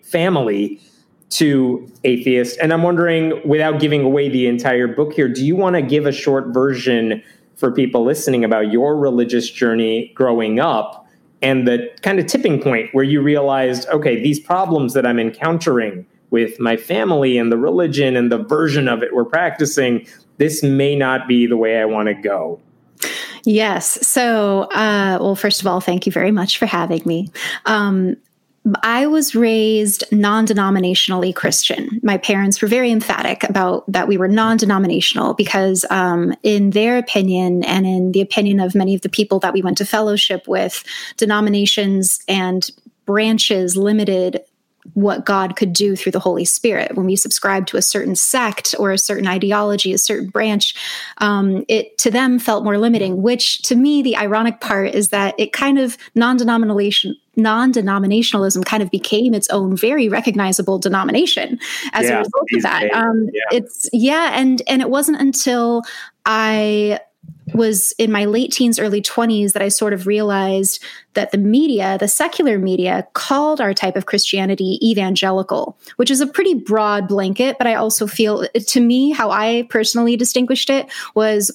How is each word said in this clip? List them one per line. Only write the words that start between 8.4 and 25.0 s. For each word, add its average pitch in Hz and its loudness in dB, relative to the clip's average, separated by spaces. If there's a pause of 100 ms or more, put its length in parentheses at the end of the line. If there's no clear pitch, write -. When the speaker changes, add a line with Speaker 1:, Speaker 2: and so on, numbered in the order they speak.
Speaker 1:
about 107 0
your 143 2
religious 120 0
journey 113 0
growing 117 0
up - -2 (340)
and 131 2
the 120 0 (120)
kind 196 0
of 175 0
tipping 165 0
point 113 -2
where 135 2
you 143 2
realized, 135 0
"Okay, 139 0
these 147 0
problems 165 0
that 127 2
I'm 120 0
encountering 117 -2 (260)
with 117 0
my 117 0
family 151 0
and 117 0
the 117 2
religion 143 0
and 120 2
the 117 0
version 143 0
of 117 -2
it 123 -4
we're 123 2
practicing, 147 -2 (320)
this 151 0
may 139 2
not 131 0
be 120 4
the 117 2
way 113 2
I 110 0
wanna 107 0
go"? 90 -4 (840)
Speaker 2:
Yes. 208 0
So, 214 0
uh, 202 0